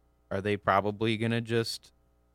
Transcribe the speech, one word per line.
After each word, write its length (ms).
are 120
they 160
probably 600
gonna 240
just, 520